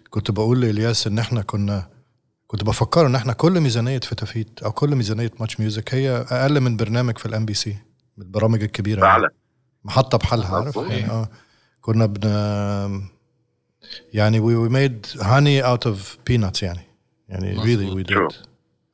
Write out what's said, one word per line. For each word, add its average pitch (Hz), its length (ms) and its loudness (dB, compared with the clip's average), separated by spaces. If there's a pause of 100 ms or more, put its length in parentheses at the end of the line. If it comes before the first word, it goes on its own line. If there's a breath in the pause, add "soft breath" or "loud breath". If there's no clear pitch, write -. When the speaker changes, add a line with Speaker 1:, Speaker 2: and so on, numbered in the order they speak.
Speaker 1:
كنت 107 220 -4
بقول 113 300 2
لإلياس 113 460 0
إن 107 120 -2
إحنا 113 220 -2
كنا، 101 460 -4 (600)
كنت 98 160 -6
بفكره 131 440 2
إن 127 80 2
إحنا 120 180 -2
كل 165 180 2
ميزانية 135 480 0
فتافيت - 640 -8
أو 107 80 -4
كل 143 240 0
ميزانية 113 440 -2
ماتش 113 200 -6
ميوزك 110 340 -4
هي 131 180 0 (200)
أقل 135 300 2
من 120 160 2
برنامج 117 400 0
في - 80 -12
الام 110 200 -2
بي 107 80 -4
سي، 101 220 -4 (420)
من 101 80 -18
البرامج 107 380 2
الكبيرة 104 360 -2
يعني. 95 120 6
Speaker 2:
فعلا. 110 180 4 (560)
Speaker 1:
محطة 120 320 2
بحالها، 107 380 0
عارف؟ 117 120 0
Speaker 2:
مظبوط. - 240 -6
Speaker 1:
يعني، 104 200 -4
آه. 113 160 -2 (540 soft breath)
كنا 113 240 2
بن-، 101 960 -2 (1120 loud breath)
يعني، 107 260 4
we, 117 300 2
we - 20 2
made 127 500 -2
honey 139 440 4
out 123 260 0
of 98 60 -4 (320)
peanuts 107 340 0
يعني. 87 160 -6 (500)
يعني، 95 220 -6
Speaker 3:
مظبوط. 95 140 -2
Speaker 1:
really 98 400 0
we 95 60 -6
did. 101 40 0
Speaker 2:
True. 90 320 -2 (460)